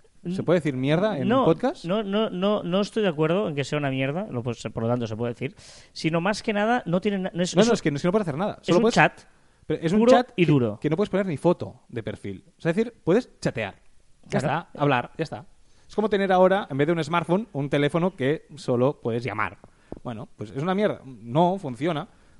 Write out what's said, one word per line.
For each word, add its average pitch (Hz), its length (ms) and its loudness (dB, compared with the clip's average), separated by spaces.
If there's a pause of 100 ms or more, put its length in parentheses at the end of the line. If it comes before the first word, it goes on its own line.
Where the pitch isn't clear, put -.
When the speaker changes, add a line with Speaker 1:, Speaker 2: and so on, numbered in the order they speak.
(300)
Speaker 1:
¿Se 185 120 -4
puede 170 180 2
decir 143 180 -4
mierda 165 400 0
en 131 100 -2
Speaker 2:
No, 247 120 4
Speaker 1:
un 247 60 2
podcast? 202 380 0
Speaker 2:
no, 190 180 -2
no, 208 280 -2
no, 196 340 -2
no 175 180 0
estoy 208 220 -2
de 196 60 2
acuerdo 165 400 0
en 151 60 -6
que 139 100 -4
sea 151 120 -4
una 143 120 -2
mierda, 135 420 -2
lo, 123 100 -4
pues, 117 220 -6 (100)
por 113 100 -4
lo 113 60 0
tanto 120 160 0
se 107 120 -8
puede 120 160 -4
decir, 139 200 -8 (380)
sino 165 300 -2
más 208 200 -2
que 220 120 -4
nada 220 320 0
no 175 160 0
tiene 202 180 -2
na-, 185 140 -6
no 170 100 -2
es, 175 140 -4
Speaker 1:
No, 185 40 6
Speaker 2:
es 220 60 6
Speaker 1:
no, 240 40 2
Speaker 2:
un, - 20 4
Speaker 1:
es 196 80 -2
que 160 100 0
no, 143 60 -4
es 135 40 -6
que 175 60 0
no 175 60 0
puede 220 80 2
hacer 160 160 -6
nada. 190 240 -4
Speaker 2:
es - 60 -10
Speaker 1:
Solo 170 100 4
Speaker 2:
un 214 60 4
Speaker 1:
puedes, 226 120 2
Speaker 2:
chat - 260 4 (440)
Speaker 1:
pero - 160 -4
es 170 120 0
un 208 60 4
Speaker 2:
puro 233 120 6
Speaker 1:
chat 247 240 6
Speaker 2:
y 175 100 4
Speaker 1:
que, 156 60 4
Speaker 2:
duro. 120 300 2
Speaker 1:
que 151 80 0
no 156 80 0
puedes 202 120 0
poner 196 160 0
ni 165 120 -4
foto 131 500 -2
de 117 160 -8
perfil. 101 400 -10 (140)
O - 40 -20
sea, 165 100 -2
es 165 40 0
decir, 233 180 -2 (100)
puedes 208 260 2 (100)
chatear. 110 360 -4 (540)
Ya - 100 -2
Speaker 2:
Claro. 131 280 -2
Speaker 1:
está, - 140 -8
hablar, 135 360 2
ya 165 60 -4
está. 143 220 -10 (420)
Es - 80 -12
como 214 140 0
tener 196 240 2
ahora, 185 360 6
en 135 80 -4
vez 143 100 4
de 165 60 2
un 170 100 0
smartphone, 170 500 0
un 143 160 -4
teléfono 151 460 2
que 139 300 -2 (100)
solo 131 460 0
puedes 117 220 -4
llamar. 104 340 -4 (460)
Bueno, 113 240 -10 (100)
pues 107 140 -12
es 123 100 -8
una 185 140 -2
mierda. 190 300 0
No, 131 540 -2
funciona, 151 480 -4 (320)